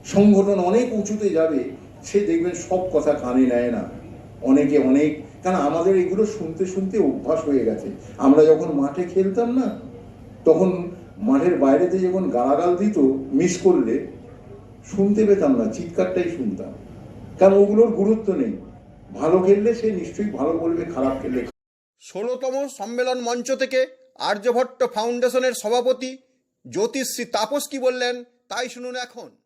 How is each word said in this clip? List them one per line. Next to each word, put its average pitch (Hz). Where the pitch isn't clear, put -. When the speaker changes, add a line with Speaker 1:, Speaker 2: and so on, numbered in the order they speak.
Speaker 1:
সংগঠন 196
অনেক 214
উঁচুতে 208
যাবে, 160
সে 202
দেখবেন 170
সব 180
কথা 147
কানে 127
নেয় 120
না, 104
অনেকে 139
অনেক, 143
কারণ 185
আমাদের 165
এগুলো 190
শুনতে 165
শুনতে 190
অভ্যাস 151
হয়ে 139
গেছে। 110
আমরা 139
যখন 156
মাঠে 147
খেলতাম 233
না, -
তখন 175
মাঠের 180
বাইরেতে 175
যখন 185
গালাগাল 151
দিত, 202
মিস 165
করলে 135
শুনতে 208
পেতাম 139
না, 107
চিৎকারটাই 180
শুনতাম, 104
কারণ 196
ওগুলোর 214
গুরুত্ব 202
নেই। 131
ভালো 165
খেললে 202
সে 220
নিশ্চয়ই 190
ভালো 151
বলবে, 170
খারাপ 135
খেললে। 127
Speaker 2:
ষোলোতম 254
সম্মেলন 247
মঞ্চ 247
থেকে 262
আর্যভট্ট 233
ফাউন্ডেশনের 240
সভাপতি 247
জ্যোতিষী 233
তাপস 233
কি 277
বললেন, 247
তাই 240
শুনুন 247
এখন। 247